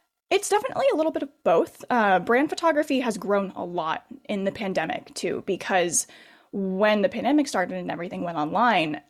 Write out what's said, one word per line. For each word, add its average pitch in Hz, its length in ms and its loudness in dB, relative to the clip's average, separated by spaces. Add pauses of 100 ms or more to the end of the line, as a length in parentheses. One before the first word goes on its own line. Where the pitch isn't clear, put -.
(280)
It's 403 200 0
definitely 480 440 0
a 370 40 2
little 311 160 0
bit 311 100 -4
of 277 60 -6 (160)
both. 170 440 2
Uh, 208 300 4
brand 233 320 2
photography 302 480 2
has 240 180 -2
grown 196 380 -2
a - 100 -6
lot 170 400 -4 (240)
in 202 140 -4
the 196 80 0
pandemic 190 640 -6
too, - 320 -4
because 175 640 0 (420)
when 202 520 2
the 185 60 2
pandemic 254 380 2
started 185 320 -2
and 175 140 -6
everything 175 320 -8
went 170 120 -6
online, 165 720 0